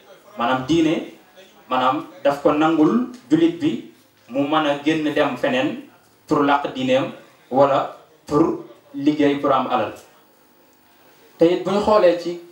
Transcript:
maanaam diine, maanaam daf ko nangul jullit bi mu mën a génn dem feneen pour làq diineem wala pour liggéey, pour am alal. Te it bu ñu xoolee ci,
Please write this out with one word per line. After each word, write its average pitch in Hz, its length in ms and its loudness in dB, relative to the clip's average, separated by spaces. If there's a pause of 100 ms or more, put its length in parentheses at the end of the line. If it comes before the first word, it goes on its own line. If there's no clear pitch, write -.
(380)
maanaam 127 300 -2
diine, 160 460 0 (560)
maanaam 131 360 -2 (180)
daf 143 180 0
ko 151 100 2
nangul 160 560 2 (220)
jullit 165 300 2
bi - 320 -4 (380)
mu 139 180 -2
mën 156 200 0
a 143 160 -2
génn 151 300 -2
dem 139 240 0
feneen 143 460 -2 (440)
pour 147 160 0
làq 139 300 0
diineem 127 380 0 (400)
wala 139 460 2 (280)
pour - 380 0 (300)
liggéey, 143 460 0
pour 139 140 0
am 127 180 0
alal. 107 220 -2 (1400)
Te 165 80 4
it 180 200 0
bu 190 60 -2
ñu 202 100 0
xoolee 196 380 4
ci, 175 200 -8 (120)